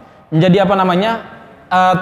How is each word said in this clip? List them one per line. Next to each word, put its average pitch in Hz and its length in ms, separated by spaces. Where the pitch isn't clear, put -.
Menjadi 175 220
apa 196 80
namanya, 185 360
eh, 185 320